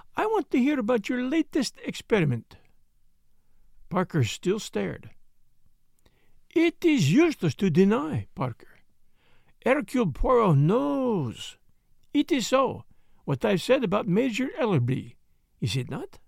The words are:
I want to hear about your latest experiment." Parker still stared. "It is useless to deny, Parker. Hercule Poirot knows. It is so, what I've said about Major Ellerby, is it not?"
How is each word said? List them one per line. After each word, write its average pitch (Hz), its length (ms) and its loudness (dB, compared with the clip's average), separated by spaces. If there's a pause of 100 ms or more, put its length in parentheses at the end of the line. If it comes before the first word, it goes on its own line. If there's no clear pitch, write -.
(160)
I 381 80 -2
want 427 280 -2
to 320 60 2
hear 269 220 2
about 233 300 -2
your 247 120 -2
latest 277 640 -2
experiment." 156 720 -2 (1300)
Parker 175 340 0
still 180 340 -4
stared. - 520 -8 (1400)
"It 330 280 2
is 247 300 4
useless 247 440 2
to 202 120 0
deny, 196 680 2
Parker. - 460 -10 (880)
Hercule 240 460 0
Poirot 226 440 2
knows. 220 1040 0 (560)
It 285 180 0
is 262 140 -2
so, 254 400 0 (400)
what 139 180 -2
I've 202 160 2
said 262 240 2
about 208 240 -2
Major 240 400 0 (100)
Ellerby, 147 580 -2 (440)
is 98 160 -4
it 131 140 -6
not?" 269 380 -12